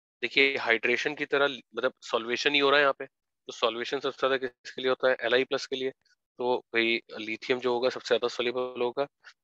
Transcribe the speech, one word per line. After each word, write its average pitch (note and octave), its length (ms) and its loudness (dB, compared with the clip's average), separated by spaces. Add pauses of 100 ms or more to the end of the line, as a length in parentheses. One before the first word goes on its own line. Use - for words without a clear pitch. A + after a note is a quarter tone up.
(220)
देखिए C#3 340 2
hydration A#2+ 580 0
की D3 120 -6
तरह C#3+ 220 2
मतलब A#2+ 440 -4 (100)
solution A#2+ 520 0
ही C#3+ 40 4
हो C#3 120 4
रहा C#3+ 80 6
है D3 40 4
यहाँ C3+ 160 4
पे, C3+ 80 -10
तो - 460 -20
solution A#2+ 480 -2
सबसे C3+ 180 -4
ज्यादा C3+ 180 2
किसके - 460 -8
लिए C3 60 2
होता C3 220 2
है? B2+ 100 2
एलआई B2 240 2
प्लस C3+ 220 -4
के C3+ 100 -6
लिए। C3 140 -4 (480)
तो B2 200 0
भाई A2+ 420 0 (180)
lithium A2 420 -2
जो B2 140 2
होगा B2 140 2
सबसे B2 200 -6
ज्यादा A#2+ 200 2
soluble B2 540 -4
होगा, C3 240 -2 (380)